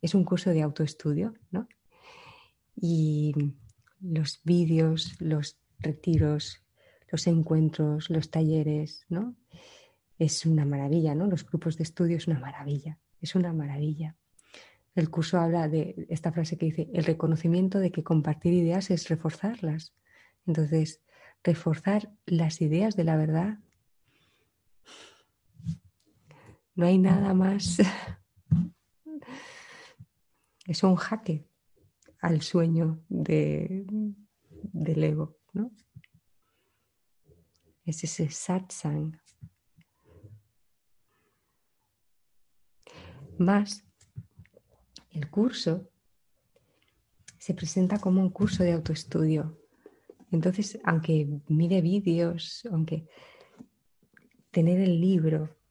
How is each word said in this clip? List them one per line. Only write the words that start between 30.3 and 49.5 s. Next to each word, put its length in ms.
Es 200
un 100
jaque 540
al 200
sueño 680
de, 760
del 300
ego, 380
¿no? 200
Es 200
ese 260
satsang. 880
Más, 460
el 180
curso 600
se 160
presenta 440
como 240
un 80
curso 320
de 100
autoestudio. 880